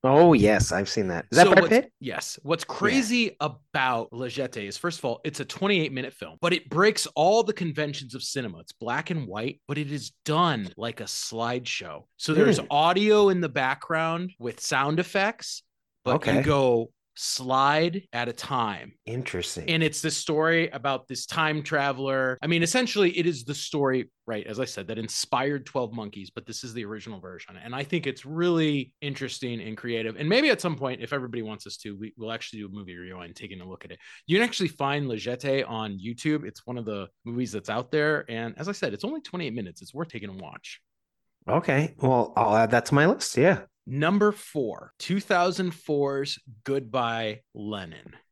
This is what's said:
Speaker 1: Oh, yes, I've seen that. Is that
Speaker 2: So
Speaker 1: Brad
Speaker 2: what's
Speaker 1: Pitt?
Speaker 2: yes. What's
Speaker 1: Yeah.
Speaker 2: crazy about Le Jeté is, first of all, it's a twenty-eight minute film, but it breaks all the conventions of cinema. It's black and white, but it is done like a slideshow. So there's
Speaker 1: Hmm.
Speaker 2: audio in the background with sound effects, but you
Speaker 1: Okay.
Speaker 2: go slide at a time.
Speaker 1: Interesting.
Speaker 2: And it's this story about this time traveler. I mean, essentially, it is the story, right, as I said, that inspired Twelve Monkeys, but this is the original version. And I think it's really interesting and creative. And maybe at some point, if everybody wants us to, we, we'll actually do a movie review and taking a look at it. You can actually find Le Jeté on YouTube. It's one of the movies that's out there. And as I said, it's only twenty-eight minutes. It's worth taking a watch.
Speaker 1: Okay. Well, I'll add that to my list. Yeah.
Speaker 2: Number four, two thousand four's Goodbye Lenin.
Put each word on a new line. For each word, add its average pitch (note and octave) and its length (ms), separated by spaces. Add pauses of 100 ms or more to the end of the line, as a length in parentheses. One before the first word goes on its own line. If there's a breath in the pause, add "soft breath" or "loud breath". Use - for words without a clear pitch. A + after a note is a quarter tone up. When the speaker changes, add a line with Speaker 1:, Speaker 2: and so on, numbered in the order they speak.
Speaker 1:
Oh, D#3 300
yes, G#2 380
I've F#2+ 180
seen G2 200
that. E2+ 200
Is A2+ 60
that D3+ 100
Speaker 2:
So G3 60
Speaker 1:
Brad F#3+ 100
Speaker 2:
what's E3+ 80
Speaker 1:
Pitt? A#3+ 300
Speaker 2:
yes. G#2+ 420
What's D#3+ 260
Speaker 1:
Yeah. - 80
Speaker 2:
crazy A#3 640
about C3 720
Le B2 180
Jeté A#2+ 380
is, G2 80
first E3+ 220
of - 80
all, A#2 180
it's D3 180
a C3+ 40
twenty-eight F#3 460
minute B2+ 240
film, D#2+ 260
but E3+ 120
it E3+ 180
breaks G3+ 420
all G3 300
the G#3 100
conventions D3 640
of B2+ 80
cinema. G2+ 380
It's - 100
black C3 400
and D3+ 160
white, G#2+ 400
but D3 100
it D3 140
is C3+ 180 (160)
done D3+ 500
like A2+ 260
a - 20
slideshow. A2+ 1040 (120)
So - 160
there's D#3 240
Speaker 1:
Hmm. - 140
Speaker 2:
audio G3 580
in F3+ 120
the D#3+ 80
background D#3+ 920
with A#2 200
sound D3 400
effects, - 600 (420)
but B2+ 220
you A2+ 60
Speaker 1:
Okay. G2+ 100
Speaker 2:
go C3+ 500 (260)
slide C#3+ 840 (120)
at A#2+ 160
a A#2 40
time. G#2+ 600 (120)
Speaker 1:
Interesting. F#2 640
Speaker 2:
And E3 140
it's D#3 180
this D3+ 140
story E3 540
about C3 400
this B2+ 160
time D#3 360
traveler. C3+ 800
I C#3+ 60
mean, E3 160
essentially, G#3 560
it E3 80
is C#3 160
the C3+ 100
story, C3 560 (160)
right, G#2+ 220
as A2 140
I C3 40
said, G2 220
that A2 100
inspired B2+ 680
Twelve A#2+ 280
Monkeys, G#2 380
but - 140
this - 180
is A#2+ 100
the A2+ 120
original G#2 340
version. F2+ 380
And A#2+ 180
I C#3 80
think D3+ 240
it's C3+ 180
really D#3 760
interesting C3 580
and A2 180
creative. A2+ 380
And D3+ 140
maybe C4+ 200
at A3+ 120
some E3 160
point, B2+ 240
if A#2 100
everybody B2 300
wants G#2+ 260
us G2+ 120
to, G#2 180
we, G#2+ 200
we'll A2 140
actually A2+ 280
do G#2 80
a F#2+ 40
movie F#2+ 240
review F2+ 240
and F2 160
taking F#2+ 240
a F2+ 100
look F#2 140
at - 80
it. - 80 (260 loud breath)
You E3 120
can A3+ 80
actually G3 240
find C#3+ 400
Le A2+ 80
Jeté B2+ 520
on G#2+ 300
YouTube. B2 460
It's - 200
one B2 120
of A#2 80
the G2+ 240 (160)
movies A#2+ 260
that's G2+ 180
out A#2 220
there. D3+ 380
And A#2 280
as E3+ 120
I - 20
said, G3 220
it's C#3+ 100
only D4 180
twenty-eight E3+ 320
minutes. G2 280
It's - 120
worth D#3+ 140
taking G#2+ 220
a F#2+ 40
watch. - 480 (640)
Speaker 1:
Okay. D3+ 520
Well, B2+ 360
I'll G#2+ 200
add A2 160
that A#2 160
to - 80
my D3 100
list. - 320
Yeah. F3 260 (240)
Speaker 2:
Number F#3 440
four, - 680
two F#3 200
thousand F3+ 520
four's C#3 640 (260)
Goodbye A#2 760 (140)
Lenin. F#2+ 580 (180)